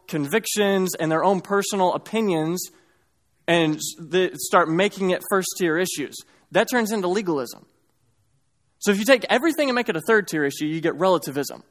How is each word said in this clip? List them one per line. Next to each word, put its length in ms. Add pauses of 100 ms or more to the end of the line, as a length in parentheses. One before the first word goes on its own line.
convictions 840
and 160
their 140
own 160
personal 520
opinions 800 (760)
and 280
s-, 60 (160)
they 360
start 340
making 420
it 180
first-tier 480
issues. 380 (380)
That 180
turns 220
into 160
legalism. 580 (1120)
So 140
if 60
you 60
take 240
everything 400
and 60
make 140
it 80
a 40
third-tier 440
issue, 220
you 140
get 140
relativism. 760